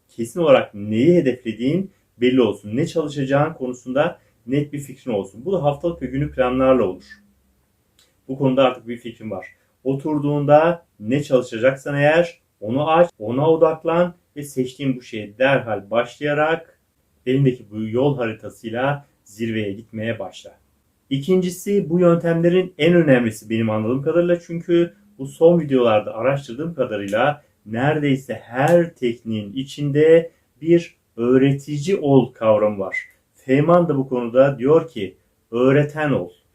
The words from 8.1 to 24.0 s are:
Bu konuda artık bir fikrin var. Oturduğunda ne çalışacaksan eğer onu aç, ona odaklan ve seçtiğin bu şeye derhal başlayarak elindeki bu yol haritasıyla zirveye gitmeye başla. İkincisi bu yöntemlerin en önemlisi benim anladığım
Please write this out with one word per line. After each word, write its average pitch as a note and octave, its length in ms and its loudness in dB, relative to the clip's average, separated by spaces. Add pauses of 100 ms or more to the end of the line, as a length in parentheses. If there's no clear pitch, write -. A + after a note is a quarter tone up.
Bu C3+ 100 -8
konuda C3+ 260 2
artık A#2+ 240 -2
bir A#2+ 100 -10
fikrin A2 320 -14
var. F#2 160 -10 (380)
Oturduğunda D3 1000 0 (140)
ne B2 220 -2
çalışacaksan C3 720 -2
eğer D3+ 460 2 (200)
onu C3+ 300 -2
aç, E3+ 280 4
ona B2+ 320 0
odaklan E3 640 0 (220)
ve D3 60 -12
seçtiğin C3 540 -6
bu - 60 -16
şeye G#2 360 -12
derhal A2+ 520 -2
başlayarak D3 920 -4 (460)
elindeki B2+ 440 0
bu G#2+ 120 -8
yol B2+ 340 0
haritasıyla A#2+ 880 -6 (180)
zirveye A2 480 -6
gitmeye A2 460 -8
başla. - 320 -16 (600)
İkincisi F3+ 800 -2
bu F3+ 100 2
yöntemlerin E3+ 800 2
en E3 160 4
önemlisi A#2+ 560 2
benim A2+ 200 0
anladığım A2 320 -2